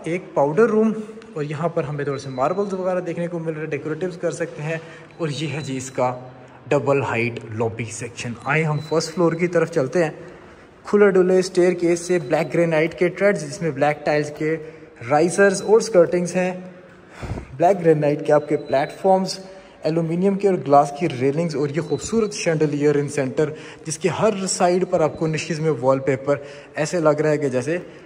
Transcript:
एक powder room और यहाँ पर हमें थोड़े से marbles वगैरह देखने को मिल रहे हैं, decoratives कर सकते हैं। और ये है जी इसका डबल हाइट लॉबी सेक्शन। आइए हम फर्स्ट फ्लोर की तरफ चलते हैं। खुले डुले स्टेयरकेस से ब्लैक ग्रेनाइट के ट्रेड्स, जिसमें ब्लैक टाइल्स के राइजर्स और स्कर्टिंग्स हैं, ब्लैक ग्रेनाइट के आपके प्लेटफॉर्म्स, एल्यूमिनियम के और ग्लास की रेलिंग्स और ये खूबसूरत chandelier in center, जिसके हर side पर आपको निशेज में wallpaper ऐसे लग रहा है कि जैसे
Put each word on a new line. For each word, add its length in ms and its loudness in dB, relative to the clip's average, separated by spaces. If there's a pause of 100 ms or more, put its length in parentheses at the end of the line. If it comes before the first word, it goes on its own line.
एक 280 -6
powder 320 4
room 260 2 (440)
और 60 -4
यहाँ 260 -4
पर 140 -4
हमें 240 -6
थोड़े 120 -4
से 100 -12
marbles 440 -2
वगैरह 280 -2
देखने 260 -4
को 120 -6
मिल 140 -6
रहे 80 -10
हैं, 80 -8
decoratives 480 -6
कर 140 -4
सकते 320 -8
हैं। 180 -6 (400)
और 100 -2
ये 160 -6
है 160 -6
जी 140 -6
इसका 320 -2 (600)
डबल 320 2
हाइट 380 -2 (140)
लॉबी 320 -4
सेक्शन। 500 -10 (120)
आइए 160 2
हम 180 0
फर्स्ट 300 -2
फ्लोर 240 2
की 120 0
तरफ 220 0
चलते 340 0
हैं। 100 -2 (720)
खुले 260 6
डुले 300 4
स्टेयरकेस 680 2
से 120 2
ब्लैक 300 0
ग्रेनाइट 440 2
के 160 0
ट्रेड्स, 340 0
जिसमें 320 -4
ब्लैक 300 0
टाइल्स 240 0 (120)
के 140 0 (540)
राइजर्स 540 4
और 180 6
स्कर्टिंग्स 540 4
हैं, 380 -4 (840)
ब्लैक 200 4
ग्रेनाइट 480 2
के 80 2
आपके 300 2
प्लेटफॉर्म्स, 760 0 (460)
एल्यूमिनियम 500 0
के 120 2
और 120 4
ग्लास 400 4
की 80 0
रेलिंग्स 480 -2
और 160 -2
ये 100 -4
खूबसूरत 540 -2
chandelier 600 2
in 200 -2
center, 320 0 (380)
जिसके 260 -2
हर 360 0
side 380 2
पर 160 2
आपको 260 0
निशेज 320 -4
में 120 0
wallpaper 720 0 (340)
ऐसे 220 -2
लग 220 4
रहा 100 2
है 60 2
कि 120 0
जैसे 280 -2 (280)